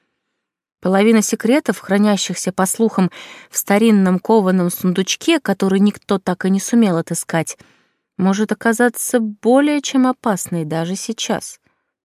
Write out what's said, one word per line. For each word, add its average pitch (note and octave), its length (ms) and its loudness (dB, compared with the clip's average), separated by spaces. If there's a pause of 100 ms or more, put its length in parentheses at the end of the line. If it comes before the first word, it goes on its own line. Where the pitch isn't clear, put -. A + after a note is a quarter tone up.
(800)
Половина G#3 400 4
секретов, A3+ 580 -2
хранящихся, G3+ 720 -2
по F#3+ 140 0
слухам, G#3 460 0 (380)
в - 80 -10
старинном G3+ 600 2
кованом F#3 500 2
сундучке, F#3+ 720 -2
который F#3+ 400 0
никто G3+ 400 0
так - 240 -4
и F#3 60 0
не F#3+ 100 0
сумел G#3 380 0
отыскать, - 600 -6 (600)
может G3 320 0
оказаться A#3 680 0
более C4 600 0
чем C4 240 0
опасной F#3 600 -4
даже E3 300 -4
сейчас. - 640 -8 (460)